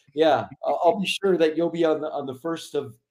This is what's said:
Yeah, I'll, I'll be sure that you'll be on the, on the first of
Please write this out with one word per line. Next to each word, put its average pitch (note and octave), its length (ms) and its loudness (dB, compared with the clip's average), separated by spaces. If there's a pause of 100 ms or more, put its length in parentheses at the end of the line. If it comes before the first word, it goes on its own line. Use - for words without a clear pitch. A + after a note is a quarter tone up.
(140)
Yeah, C#3 340 2 (160)
I'll, C3+ 200 -2
I'll E3+ 160 4
be F#3 60 -2
sure F#3+ 320 0
that D#3 200 2
you'll E3 120 0
be E3 140 -2
on D#3 180 2
the, D3 80 -6
on C#3 160 -8
the C3 100 -10
first E3 380 -8
of C3+ 220 -6 (160)